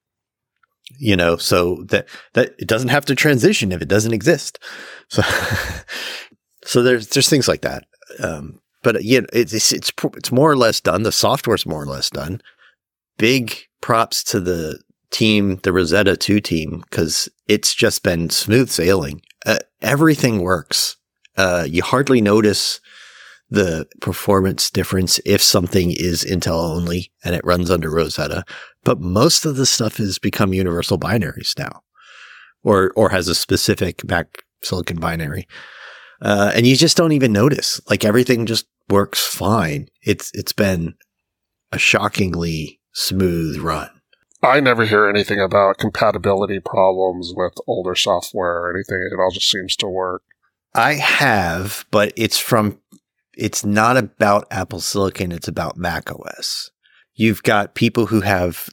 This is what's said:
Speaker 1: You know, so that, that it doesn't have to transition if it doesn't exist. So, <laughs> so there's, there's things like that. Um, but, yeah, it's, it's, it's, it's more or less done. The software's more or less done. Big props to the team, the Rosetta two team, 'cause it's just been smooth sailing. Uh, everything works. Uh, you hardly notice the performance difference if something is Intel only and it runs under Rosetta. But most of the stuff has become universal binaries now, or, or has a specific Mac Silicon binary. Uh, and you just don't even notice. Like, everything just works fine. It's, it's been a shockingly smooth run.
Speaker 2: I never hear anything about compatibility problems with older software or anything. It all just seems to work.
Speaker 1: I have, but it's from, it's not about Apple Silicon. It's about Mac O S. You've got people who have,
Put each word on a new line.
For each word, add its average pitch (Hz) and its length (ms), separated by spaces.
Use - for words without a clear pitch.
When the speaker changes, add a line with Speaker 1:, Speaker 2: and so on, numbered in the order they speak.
Speaker 1:
You 107 160
know, 85 220
so 90 500
that, 101 220
that - 260
it 101 80
doesn't 120 220
have 139 160
to 135 100
transition 139 560
if 85 100
it 76 60
doesn't 107 260
exist. 131 460
So, - 140
<laughs> - 680
so 123 180
there's, 120 240
there's - 220
things 139 180
like 80 140
that. - 240
Um, 78 380
but, 113 180
yeah, 120 200
it's, 110 220
it's, - 180
it's, 120 220
it's - 300
more 143 180
or 139 60
less 113 240
done. 95 220
The 104 100
software's 113 520
more 76 180
or 71 40
less 67 220
done. 76 320
Big 117 440
props 113 460
to - 160
the 85 400
team, 101 520
the 98 80
Rosetta 90 460
two 104 240
team, 82 500
'cause - 380
it's - 260
just - 300
been 85 260
smooth 113 400
sailing. 85 520
Uh, 110 140
everything 139 600
works. - 560
Uh, 90 280
you 82 180
hardly 135 360
notice 104 600
the 90 380
performance 95 680
difference 92 560
if 98 160
something 90 500
is 85 340
Intel 85 500
only 87 380
and 87 100
it 87 120
runs 87 260
under 80 180
Rosetta. 80 540
But 123 160
most 101 460
of 147 100
the 131 120
stuff - 300
has 101 220
become 98 340
universal 90 460
binaries 87 580
now, - 240
or, 95 340
or 107 120
has 90 200
a 85 60
specific - 760
Mac - 340
Silicon 87 360
binary. 82 480
Uh, 104 300
and 117 100
you 131 100
just 156 220
don't 165 140
even 135 200
notice. 107 560
Like, 101 160
everything 117 440
just 110 180
works 98 340
fine. 87 680
It's, - 320
it's - 200
been 87 420
a 101 60
shockingly 85 1040
smooth 85 640
run. 76 320
Speaker 2:
I 135 180
never 120 260
hear 107 220
anything 101 320
about 98 380
compatibility 101 800
problems 92 760
with 90 180
older 92 260
software 90 640
or 87 180
anything. 92 360
It 92 100
all 92 80
just 95 200
seems 95 260
to - 120
work. 92 360
Speaker 1:
I 127 220
have, 101 960
but 107 240
it's 110 240
from, 107 400
it's - 260
not 110 320
about 104 540
Apple 95 300
Silicon. 95 520
It's 85 160
about 85 300
Mac 85 340
O - 120
S. - 320
You've 110 300
got 104 320
people 117 320
who 110 140
have, 92 520